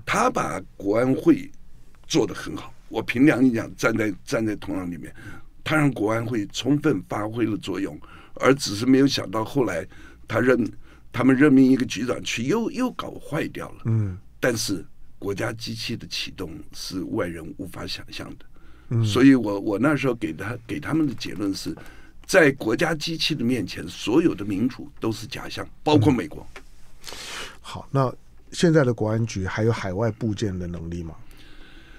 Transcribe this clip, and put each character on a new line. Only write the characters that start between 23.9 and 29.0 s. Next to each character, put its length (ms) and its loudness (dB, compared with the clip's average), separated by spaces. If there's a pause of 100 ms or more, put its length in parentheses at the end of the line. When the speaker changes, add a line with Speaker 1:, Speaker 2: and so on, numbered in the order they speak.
Speaker 1:
有 140 2
的 100 -8
民 240 0
主 220 -8 (100)
都 120 -2
是 140 -8
假 220 -10
象， 180 -8 (160)
包 140 6
括 160 6
美 140 0
国。 200 -12 (100)
Speaker 2:
嗯。 60 -16 (1000)
好， 300 -12
那 220 2 (380)
现 220 4
在 120 6
的 80 4
国 160 0